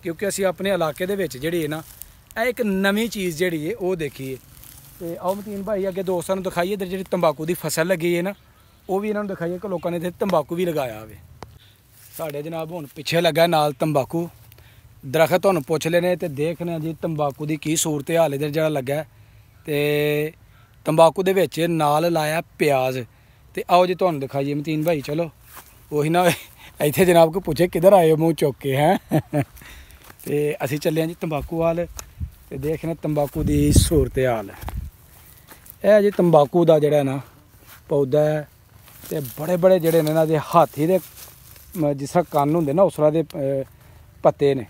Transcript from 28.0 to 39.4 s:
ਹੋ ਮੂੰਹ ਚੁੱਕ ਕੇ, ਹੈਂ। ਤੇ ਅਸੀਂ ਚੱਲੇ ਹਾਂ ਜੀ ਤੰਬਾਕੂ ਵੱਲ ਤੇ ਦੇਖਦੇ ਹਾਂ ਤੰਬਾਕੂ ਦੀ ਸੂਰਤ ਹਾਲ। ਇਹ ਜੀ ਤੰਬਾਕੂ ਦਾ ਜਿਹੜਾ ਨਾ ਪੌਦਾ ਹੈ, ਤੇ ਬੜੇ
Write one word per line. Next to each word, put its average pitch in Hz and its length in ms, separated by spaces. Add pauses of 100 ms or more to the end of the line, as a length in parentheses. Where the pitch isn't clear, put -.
ਹੋ 156 60
ਮੂੰਹ 165 160
ਚੁੱਕ 147 260
ਕੇ, 135 160
ਹੈਂ। 160 220 (1300)
ਤੇ 147 320 (100)
ਅਸੀਂ 143 140
ਚੱਲੇ 160 220
ਹਾਂ 160 60
ਜੀ 170 140
ਤੰਬਾਕੂ 160 380
ਵੱਲ 165 280 (600)
ਤੇ 139 80
ਦੇਖਦੇ 151 300
ਹਾਂ 165 80
ਤੰਬਾਕੂ 147 480
ਦੀ 147 280
ਸੂਰਤ 135 480
ਹਾਲ। 113 300 (1400)
ਇਹ 208 160
ਜੀ 202 100
ਤੰਬਾਕੂ 170 540
ਦਾ 160 140
ਜਿਹੜਾ 147 240
ਨਾ 135 160 (720)
ਪੌਦਾ 143 360
ਹੈ, 151 220 (600)
ਤੇ 165 100
ਬੜੇ 151 380